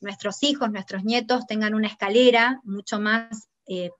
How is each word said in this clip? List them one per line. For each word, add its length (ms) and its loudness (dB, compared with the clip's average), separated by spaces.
nuestros 420 -8
hijos, 280 0
nuestros 340 -8
nietos 420 -2
tengan 280 -2
una 140 0
escalera 760 4
mucho 360 -6
más, 480 -2
eh, 340 -6